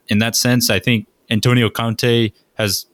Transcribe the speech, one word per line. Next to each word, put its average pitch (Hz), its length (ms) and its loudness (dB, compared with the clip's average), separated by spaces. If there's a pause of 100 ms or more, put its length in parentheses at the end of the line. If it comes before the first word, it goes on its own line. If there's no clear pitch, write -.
in 104 120 0
that 113 160 0
sense. 123 340 0
I 101 100 2
think 113 280 -2 (220)
Antonio 117 400 2
Conte 117 640 0 (240)
has 104 380 -4